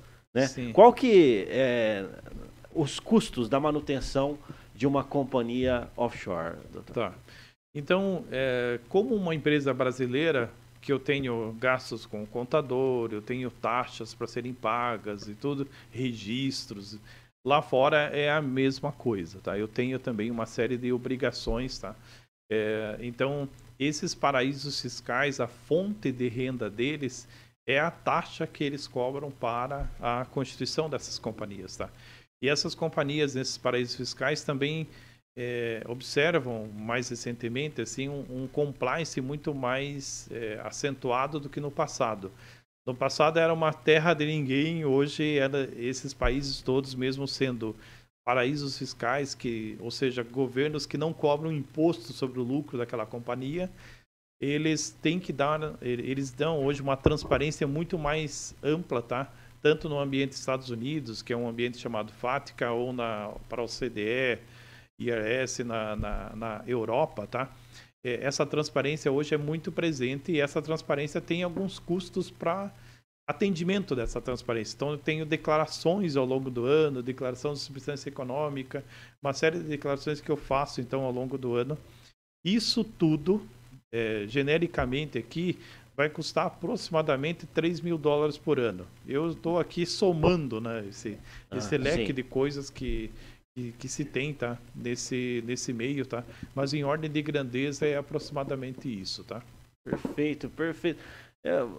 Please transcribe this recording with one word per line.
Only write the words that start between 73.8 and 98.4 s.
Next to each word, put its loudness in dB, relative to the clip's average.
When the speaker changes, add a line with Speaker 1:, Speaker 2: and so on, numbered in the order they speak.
Speaker 2:
dessa -2
transparência. -2
Então, -2
eu -4
tenho -2
declarações 2
ao 4
longo 0
do 0
ano, 4
declaração -4
de -6
substância -8
econômica, -4
uma 0
série 4
de -4
declarações -2
que -8
eu 4
faço, 0
então, -2
ao 0
longo -4
do -2
ano. 2
Isso 2
tudo, 4
é, 0
genericamente 0
aqui, -2
vai 2
custar -2
aproximadamente 0
três 0
mil -2
dólares 2
por 2
ano. 0
Eu 0
estou -2
aqui 0
somando, 4
né, -4
esse, -8
Speaker 1:
Ah, -6
Speaker 2:
esse 0
leque 2
Speaker 1:
sim. 0
Speaker 2:
de -2
coisas -2
que, -4
que, -8
que -12
se -4
tem, -2
tá? -4
Nesse, -2
nesse -4
meio, -2
tá? -6
Mas -2
em -2
ordem 0
de 0
grandeza 0
é 2
aproximadamente -4